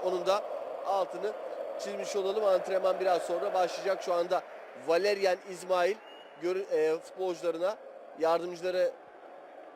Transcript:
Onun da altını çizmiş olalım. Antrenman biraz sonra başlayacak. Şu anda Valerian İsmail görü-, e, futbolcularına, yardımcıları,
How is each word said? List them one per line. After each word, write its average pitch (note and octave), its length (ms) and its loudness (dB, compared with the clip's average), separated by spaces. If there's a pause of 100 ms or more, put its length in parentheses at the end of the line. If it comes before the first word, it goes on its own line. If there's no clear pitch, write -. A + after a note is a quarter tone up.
Onun F3+ 220 0
da G3+ 160 4 (440)
altını G3 460 0 (460)
çizmiş G3+ 380 -4
olalım. G3+ 280 0
Antrenman F#3 560 2
biraz F3+ 220 4
sonra F#3 320 0
başlayacak. F#3 480 2
Şu F3+ 120 0
anda F3 280 2 (440)
Valerian F#3 500 4 (140)
İsmail F3+ 460 2 (460)
görü-, F#3 300 0
e, D#3 260 4
futbolcularına, F3 800 -2 (420)
yardımcıları, E3+ 760 2 (840)